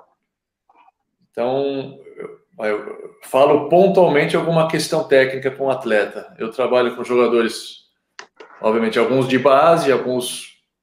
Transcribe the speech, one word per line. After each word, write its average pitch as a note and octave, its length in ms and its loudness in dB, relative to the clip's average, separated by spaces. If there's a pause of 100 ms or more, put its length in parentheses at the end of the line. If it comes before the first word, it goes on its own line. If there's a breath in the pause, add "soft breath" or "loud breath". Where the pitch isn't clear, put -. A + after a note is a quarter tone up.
(1300)
então C3+ 640 -4 (180)
eu, - 480 -16
eu - 600 -8
falo C#3+ 440 2
pontualmente E3+ 680 4
alguma E3 320 0
questão D#3 340 -4
técnica C3 480 0
com C3+ 160 -8
o C3+ 40 0
atleta. A2 680 -4
Eu A2 140 -8
trabalho B2 420 0
com B2 80 -10
jogadores, A#2 840 -2 (760)
obviamente, A2 360 0
alguns A#2+ 300 0
de C3 100 0
base, C#3+ 540 4
alguns B2 720 -4 (200)